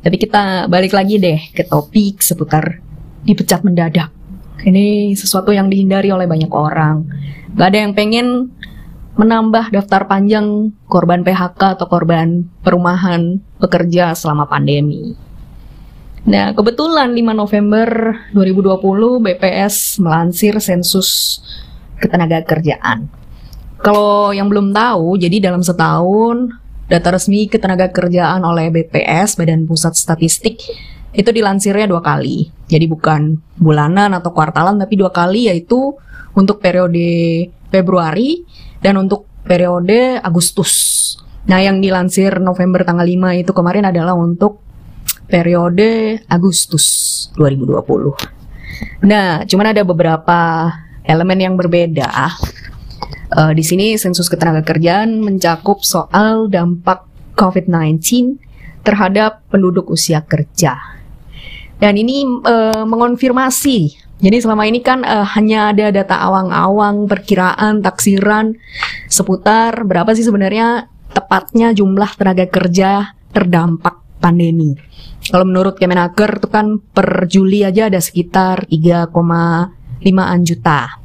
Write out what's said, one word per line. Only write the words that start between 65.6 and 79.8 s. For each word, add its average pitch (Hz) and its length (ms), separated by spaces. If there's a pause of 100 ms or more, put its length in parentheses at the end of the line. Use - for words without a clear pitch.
ada 208 240
data 196 320
awang-awang, 190 800
perkiraan, 196 800
taksiran 208 720 (480)
seputar 220 800
berapa 180 320
sih 226 80
sebenarnya 220 640 (240)
tepatnya 196 640
jumlah 196 400
tenaga 185 320
kerja 190 640 (160)
terdampak 175 720 (160)
pandemi. 165 560 (560)
Kalau 185 160
menurut 190 320
Kemenaker 180 640
itu 202 80
kan 214 320
per 185 480
Juli 190 320
aja 196 320
ada 180 80
sekitar 185 640
tiga 170 400
koma 170 640 (320)